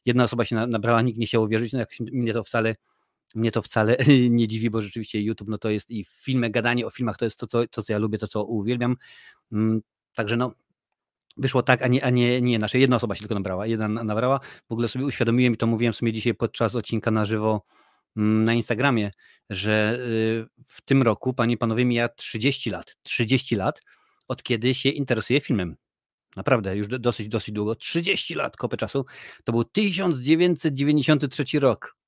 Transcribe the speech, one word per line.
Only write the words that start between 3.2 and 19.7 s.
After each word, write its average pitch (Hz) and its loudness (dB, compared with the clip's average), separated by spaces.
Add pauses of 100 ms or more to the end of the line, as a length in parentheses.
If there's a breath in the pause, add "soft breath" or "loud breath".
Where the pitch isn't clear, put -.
mnie 110 0
to 110 0
wcale 113 2
<laughs> 131 6
nie 117 4
dziwi, 110 -2
bo 110 -2
rzeczywiście 107 -6
YouTube, 104 -4
no, 107 -4
to 110 -4
jest 107 -4
i 107 -8
filmy, 127 -2
gadanie 120 0
o - -10
filmach, 117 -4
to 120 -2
jest 110 -6
to, 117 -8
co, 117 0
to, - -8
co 110 -4
ja 104 0
lubię, 107 -2
to, 104 -6
co 107 -4
uwielbiam. 120 -2 (560 loud breath)
Mm, 110 0 (340)
także, 113 -2
no, 123 -2 (840)
wyszło 127 0
tak, 127 4
a 131 0
nie, 131 2
a 127 2
nie, 123 2
nie 123 2
inaczej. 107 2
Jedna 123 6
osoba 107 -2
się - -10
tylko 107 -6
nabrała, 95 -4
jedna 110 -2
na-, 110 -2
nabrała. 117 0 (300 loud breath)
W - -12
ogóle 117 -2
sobie 127 -6
uświadomiłem 123 2
i 113 -2
to 113 0
mówiłem 117 0
w - -8
sumie 117 -2
dzisiaj 113 -2
podczas 113 -2
odcinka 113 -2
na 110 2
żywo, 107 0 (520 soft breath)
mm, 110 2
na 113 4
Instagramie, 113 0 (380 soft breath)
że, 107 0